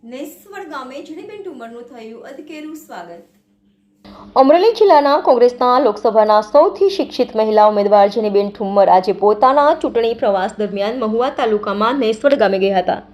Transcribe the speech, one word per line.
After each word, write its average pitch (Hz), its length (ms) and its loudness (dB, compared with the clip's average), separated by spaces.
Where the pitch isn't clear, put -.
નેસવડ 302 720 -16
ગામે 262 240 -12
જેનીબેન 403 480 -16
ઠુમ્મરનું 240 460 -16
થયું 226 400 -18
અદકેરું 311 500 -16
સ્વાગત. 170 400 -18
અમરેલી 349 380 4
જિલ્લાના 294 340 4
કોંગ્રેસના 247 420 2
લોકસભાના 214 640 2
સૌથી 370 480 2
શિક્ષિત - 420 -4
મહિલા 214 320 4
ઉમેદવાર 202 320 4
જેનીબેન 202 400 -2
ઠુમ્મર 196 400 2
આજે 190 260 -2
પોતાના 262 480 2
ચૂંટણી 233 360 -2
પ્રવાસ 202 380 -2
દરમિયાન 208 460 -6
મહુવા 240 340 -2
તાલુકામાં 214 680 -2
નેસવડ 233 380 0
ગામે 196 200 0
ગયા 190 200 0
હતા 190 160 -4